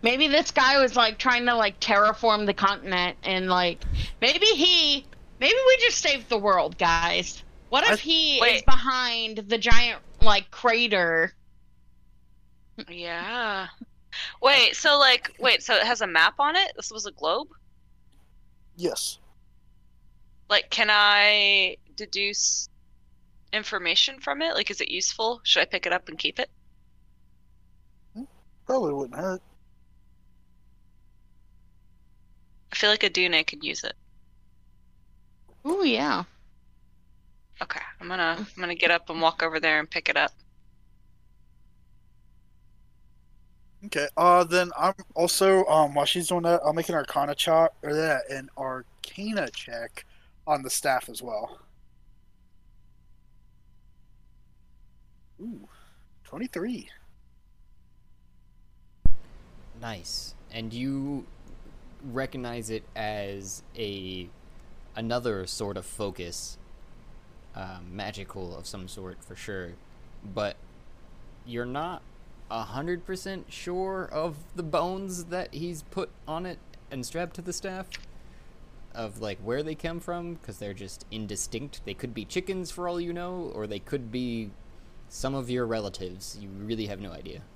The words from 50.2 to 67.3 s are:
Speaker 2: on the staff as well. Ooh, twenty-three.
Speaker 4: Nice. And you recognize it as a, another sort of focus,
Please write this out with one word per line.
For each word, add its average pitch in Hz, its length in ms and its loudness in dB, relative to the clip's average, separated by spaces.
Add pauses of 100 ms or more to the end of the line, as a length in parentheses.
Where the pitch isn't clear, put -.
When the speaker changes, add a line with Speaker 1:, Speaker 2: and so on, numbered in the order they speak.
Speaker 2:
on 147 180 -2
the 131 60 -12
staff 131 400 -2
as 117 120 -14
well. 113 380 -10 (3750)
Ooh, 226 260 -14 (560)
twenty-three. 202 680 -8 (3000)
Speaker 4:
Nice. 110 540 -10 (180)
And 113 220 -8
you 135 520 -4 (760)
recognize 120 680 -8
it 110 140 -8 (120)
as 101 680 -10 (160)
a, 92 520 -10 (640)
another 113 500 -6
sort 101 320 -8
of 92 80 -12
focus, 92 720 -10 (1000)